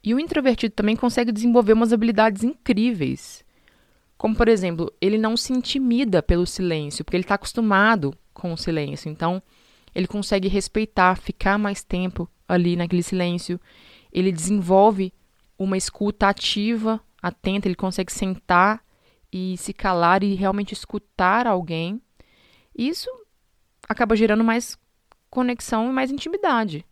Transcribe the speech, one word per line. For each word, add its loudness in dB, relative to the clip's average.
E 0
o 2
introvertido 0
também 0
consegue 0
desenvolver 4
umas 4
habilidades 2
incríveis. -2
Como, -2
por 4
exemplo, 2
ele 2
não 0
se -4
intimida 0
pelo 2
silêncio, -4
porque -2
ele -2
tá 0
acostumado 2
com -8
o -6
silêncio. -6
Então, -4
ele -2
consegue -2
respeitar, 0
ficar -2
mais -4
tempo -6
ali 2
naquele 0
silêncio. -4
Ele 0
desenvolve 2
uma 0
escuta 0
ativa, -2
atenta, -4
ele 0
consegue -4
sentar 0
e -6
se -10
calar 2
e 0
realmente -2
escutar -2
alguém, -2
isso -4
acaba 0
gerando 4
mais -2
conexão -2
e -4
mais -2
intimidade. -2